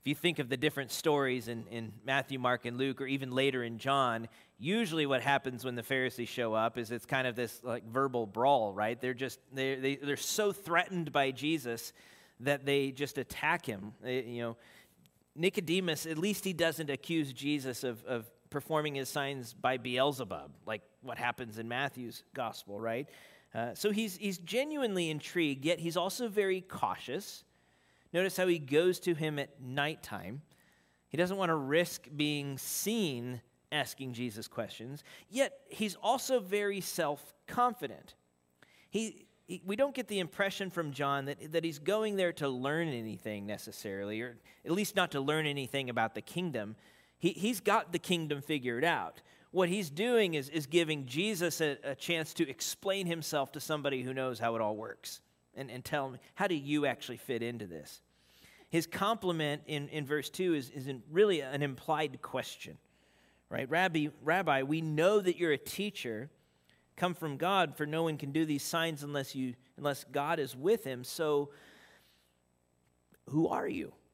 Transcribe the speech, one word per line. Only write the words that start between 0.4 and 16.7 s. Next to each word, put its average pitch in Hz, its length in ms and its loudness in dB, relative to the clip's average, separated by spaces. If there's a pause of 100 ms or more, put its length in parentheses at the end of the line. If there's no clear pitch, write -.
the 127 80 0
different 139 340 0
stories 131 560 2
in, 117 240 -6
in 113 220 -8 (120)
Matthew, 135 340 0
Mark, 123 260 2
and 120 140 -4
Luke, 135 240 0
or 135 40 -4
even 135 240 -2
later 131 320 2
in 117 160 -4
John, 123 500 2 (300)
usually 165 460 2
what 135 160 4
happens 131 420 2
when 123 120 -4
the 120 80 -4
Pharisees 127 460 -2
show 113 260 0
up 113 240 2
is 113 120 -4
it's 120 140 -6
kind 131 220 0
of 117 100 -2
this, 120 260 -4
like, 120 240 -4
verbal 123 400 0
brawl, 110 460 4
right? 107 260 0
They're 127 160 -2
just, 123 240 -6 (140)
they, 135 240 0
they, 135 200 2
they're 143 200 -2
so 208 360 2
threatened 170 600 0
by 139 180 4
Jesus 123 600 -2 (480)
that 139 240 0
they 139 260 4
just 135 280 -4
attack 156 480 0
him. 104 260 -6 (100)
They, 127 200 -2
you 120 200 -6
know, 117 140 -4 (800)
Nicodemus, 170 680 0
at 160 100 -2
least 190 280 0
he 190 100 0
doesn't 160 340 0